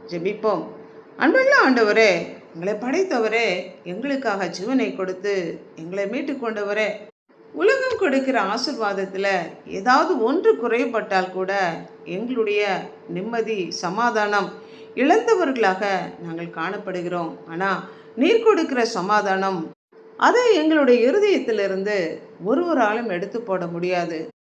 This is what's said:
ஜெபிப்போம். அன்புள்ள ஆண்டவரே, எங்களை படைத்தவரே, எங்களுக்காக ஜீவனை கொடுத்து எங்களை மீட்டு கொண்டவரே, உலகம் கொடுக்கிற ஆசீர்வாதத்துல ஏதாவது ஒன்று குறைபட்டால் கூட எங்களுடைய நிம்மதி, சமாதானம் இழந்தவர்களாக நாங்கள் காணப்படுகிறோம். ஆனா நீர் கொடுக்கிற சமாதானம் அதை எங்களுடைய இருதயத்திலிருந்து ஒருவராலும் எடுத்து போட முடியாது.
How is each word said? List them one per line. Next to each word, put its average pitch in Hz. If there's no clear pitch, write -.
ஜெபிப்போம். 180
அன்புள்ள 523
ஆண்டவரே, 220
எங்களை 180
படைத்தவரே, 240
எங்களுக்காக 220
ஜீவனை 202
கொடுத்து 185
எங்களை 185
மீட்டு 277
கொண்டவரே, 214
உலகம் 494
கொடுக்கிற 269
ஆசீர்வாதத்துல 202
ஏதாவது 247
ஒன்று 320
குறைபட்டால் 220
கூட 185
எங்களுடைய 208
நிம்மதி, 202
சமாதானம் 208
இழந்தவர்களாக 277
நாங்கள் 170
காணப்படுகிறோம். 175
ஆனா 175
நீர் 392
கொடுக்கிற 320
சமாதானம் 190
அதை 466
எங்களுடைய 285
இருதயத்திலிருந்து 208
ஒருவராலும் 240
எடுத்து 190
போட 185
முடியாது. 170